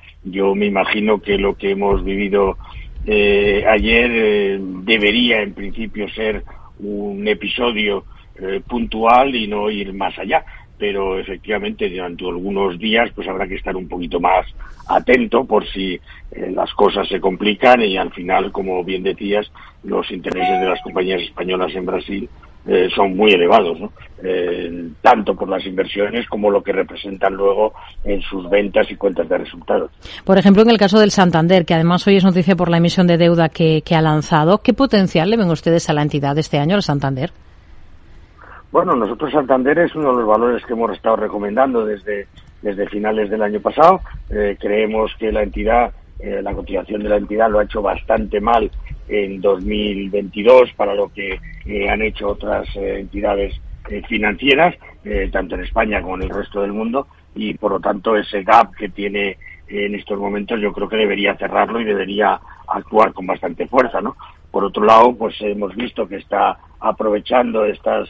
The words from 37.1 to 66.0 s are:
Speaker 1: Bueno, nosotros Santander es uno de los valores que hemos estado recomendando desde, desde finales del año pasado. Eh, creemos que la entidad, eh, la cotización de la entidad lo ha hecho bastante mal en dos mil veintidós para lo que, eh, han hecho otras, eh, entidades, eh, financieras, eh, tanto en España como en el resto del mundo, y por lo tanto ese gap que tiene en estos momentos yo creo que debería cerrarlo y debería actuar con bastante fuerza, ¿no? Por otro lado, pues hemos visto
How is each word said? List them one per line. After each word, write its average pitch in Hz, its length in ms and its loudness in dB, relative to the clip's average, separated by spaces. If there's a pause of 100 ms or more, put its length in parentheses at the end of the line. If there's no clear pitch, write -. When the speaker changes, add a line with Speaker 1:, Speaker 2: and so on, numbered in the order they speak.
Speaker 1:
Bueno, 170 240 2
nosotros 117 360 -2
Santander 135 480 2
es 170 160 0
uno 147 160 0
de 123 80 2
los 113 80 0
valores 113 360 2
que 120 100 -8
hemos 113 220 -2
estado 113 200 0
recomendando 107 680 0
desde, 104 440 -6 (340)
desde 98 260 -4
finales 107 440 -2
del 107 100 -2
año 104 180 0
pasado. 160 420 4 (280)
Eh, 104 300 -2
creemos 107 600 0
que 110 120 -2
la 107 100 0
entidad, 107 500 0 (280)
eh, 101 240 -6
la 98 100 -6
cotización 95 480 -6
de 104 80 -4
la 104 80 4
entidad 107 320 0
lo 104 100 2
ha 104 40 2
hecho 104 180 -4
bastante 101 580 -2
mal 110 320 2 (380)
en 98 320 -4
dos 98 200 2
mil 101 480 -4
veintidós 104 680 4
para 101 180 0
lo 98 140 0
que, 98 280 -8 (280)
eh, 101 240 -4
han 104 120 -2
hecho 104 280 -4
otras, 101 360 -4 (120)
eh, 98 240 -6
entidades, 101 580 -4 (300)
eh, 101 180 -8
financieras, 131 640 2 (300)
eh, 101 260 -4
tanto 92 260 -4
en 90 100 -8
España 107 360 -2
como 92 140 -8
en 92 80 -6
el 92 60 -6
resto 98 320 -6
del 101 100 -2
mundo, 117 360 -4 (280)
y 107 200 -6
por 101 180 -6
lo 92 80 -6
tanto 101 340 -2
ese 101 280 -4
gap 107 300 4
que - 140 -8
tiene 101 480 -6 (320)
en 101 280 -6
estos 98 220 -8
momentos 104 440 -4
yo 104 100 0
creo 101 160 -4
que 113 80 -6
debería 101 400 0
cerrarlo 101 460 -2
y - 20 -4
debería 101 560 0 (300)
actuar 104 420 2
con 92 160 -10
bastante 90 400 -6
fuerza, 123 320 0
¿no? - 160 -6 (340)
Por 139 140 -2
otro 110 220 0
lado, 113 280 8
pues 110 280 -6
hemos 101 340 -4
visto 117 320 -6